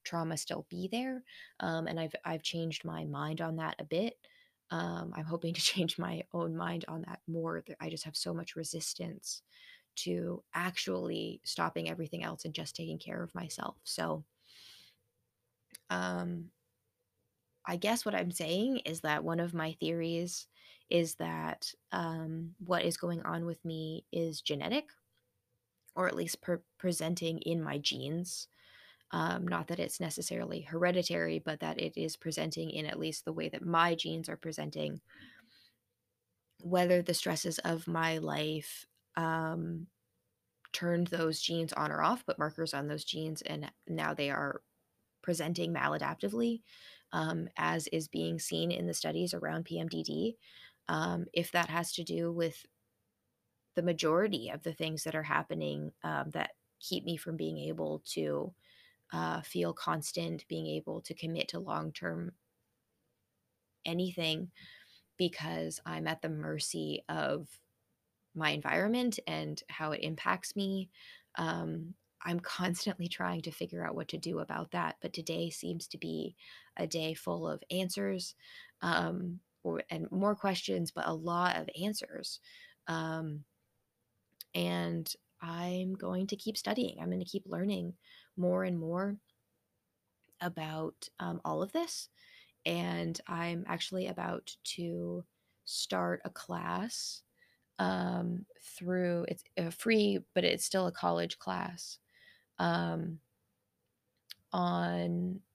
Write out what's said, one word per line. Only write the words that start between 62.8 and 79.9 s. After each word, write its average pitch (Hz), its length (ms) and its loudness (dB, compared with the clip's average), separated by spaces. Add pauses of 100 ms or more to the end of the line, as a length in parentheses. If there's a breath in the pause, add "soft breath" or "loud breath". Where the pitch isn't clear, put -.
anything, 175 640 0 (640 loud breath)
because 165 720 0
I'm 160 220 -2
at 160 140 -2
the 160 60 -2
mercy 156 800 -2
of 156 380 0 (880)
my 156 160 4
environment 202 800 4
and 156 400 -2
how 156 240 -2
it - 100 -2
impacts 180 540 0
me. 190 340 0 (460 loud breath)
Um, 165 580 -2 (280)
I'm 170 180 2
constantly 180 640 0
trying 175 360 0
to 160 100 -4
figure 170 340 -4
out - 80 -2
what 165 140 -4
to 156 100 -6
do 165 220 -2
about - 320 -4
that, 175 280 0
but - 120 -4
today 165 380 -2
seems 170 380 -4
to - 100 -10
be 165 360 -4 (420 loud breath)
a 170 100 -2
day 160 280 0
full 170 340 -2
of 156 220 -4
answers, 185 640 0 (480 loud breath)
um, 175 560 2 (240)
or, 170 280 0